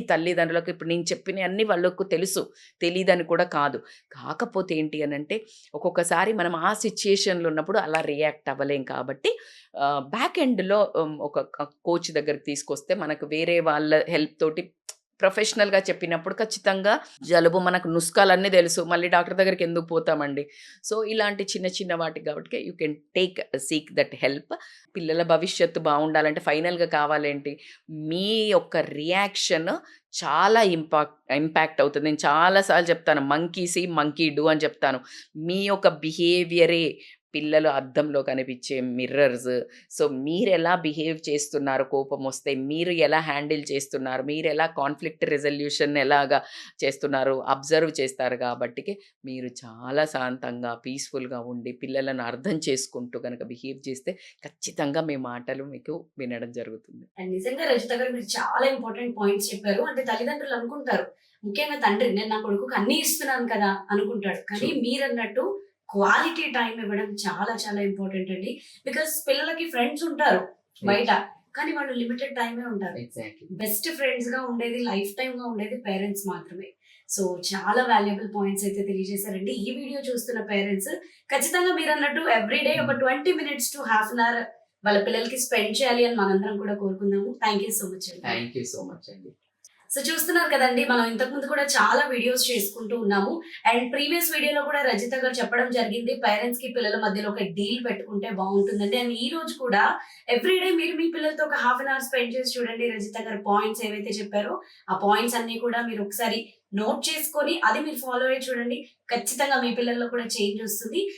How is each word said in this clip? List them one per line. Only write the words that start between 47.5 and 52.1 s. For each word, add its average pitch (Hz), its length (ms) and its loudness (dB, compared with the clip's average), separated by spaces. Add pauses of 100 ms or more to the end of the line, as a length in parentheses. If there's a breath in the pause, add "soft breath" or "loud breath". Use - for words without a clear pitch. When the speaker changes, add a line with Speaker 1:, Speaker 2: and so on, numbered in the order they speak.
Speaker 1:
చేస్తారు. 131 440 -2
కాబట్టికే 123 580 -4 (300 loud breath)
మీరు 131 300 -8
చాలా 123 520 -2
శాంతంగా, 127 720 -4
పీస్‌ఫుల్‌గా 131 680 -8
ఉండి, 120 300 -8
పిల్లలను 135 480 -4